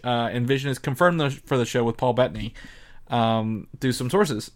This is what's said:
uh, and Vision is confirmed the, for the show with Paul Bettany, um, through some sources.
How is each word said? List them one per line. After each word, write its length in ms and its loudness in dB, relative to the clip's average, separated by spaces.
uh, 280 0
and 160 0
Vision 220 0
is 80 -2
confirmed 420 2
the, 100 2
for 280 -2
the 80 2
show 180 0
with 120 0
Paul 160 2
Bettany, 420 0
um, 580 0
through 120 2
some 180 -4
sources. 460 0